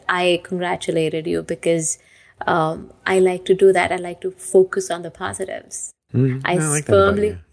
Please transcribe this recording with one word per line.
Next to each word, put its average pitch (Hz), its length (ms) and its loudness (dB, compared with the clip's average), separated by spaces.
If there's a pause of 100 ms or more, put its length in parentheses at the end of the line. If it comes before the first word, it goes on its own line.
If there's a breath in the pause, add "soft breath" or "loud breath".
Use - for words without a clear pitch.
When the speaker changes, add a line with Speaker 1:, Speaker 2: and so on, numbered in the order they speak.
(100)
Speaker 1:
I 180 340 0
congratulated 170 840 -2
you 170 160 -2
because, 165 540 -2 (500 soft breath)
um, 165 460 -2 (140)
I 190 120 2
like 180 280 2
to 190 80 4
do 190 180 6
that. 180 200 2
I 185 40 -2
like 175 240 -10
to 185 120 -6
focus 185 580 0
on 175 120 -4
the 170 80 -10
positives. - 800 -10 (220)
Speaker 2:
Mm, 131 320 0
Speaker 1:
I - 80 0
Speaker 2:
I 156 160 0
like 147 160 0
that - 100 0
about 98 200 4
Speaker 1:
firmly, 104 140 0
Speaker 2:
you. 95 100 -6 (140)